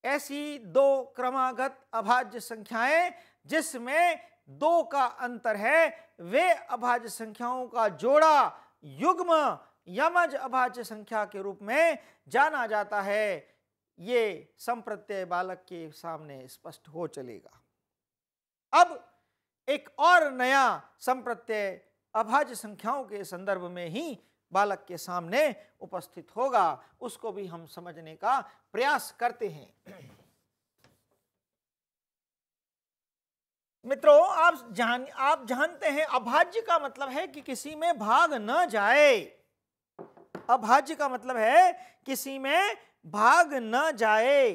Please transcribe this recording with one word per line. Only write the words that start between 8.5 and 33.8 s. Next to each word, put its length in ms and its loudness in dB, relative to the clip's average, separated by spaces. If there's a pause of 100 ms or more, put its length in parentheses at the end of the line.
युग्म 760 0 (300)
यमज 460 0
अभाज्य 500 -4
संख्या 400 -8
के 180 -12
रूप 200 -12
में 360 0 (320)
जाना 360 0
जाता 360 -4
है। 540 -4 (420)
ये 600 -4
संप्रत्यय 680 -8
बालक 420 -6
के 240 -14
सामने 560 -16
स्पष्ट 400 -20
हो 200 -8
चलेगा। 520 -16 (1120)
अब 320 4 (640)
एक 200 -4 (120)
और 320 6
नया 500 0 (180)
संप्रत्यय 800 -6 (340)
अभाज्य 400 0
संख्याओं 500 -8
के 200 -12
संदर्भ 400 -6
में 240 -10
ही 300 -8 (340)
बालक 360 -2
के 100 -12
सामने 560 -4 (260)
उपस्थित 560 -14
होगा, 460 0 (180)
उसको 320 -12
भी 140 -12
हम 200 -16
समझने 500 -20
का 240 0 (340)
प्रयास 380 -2
करते 360 -6
हैं। 260 -16 (4000)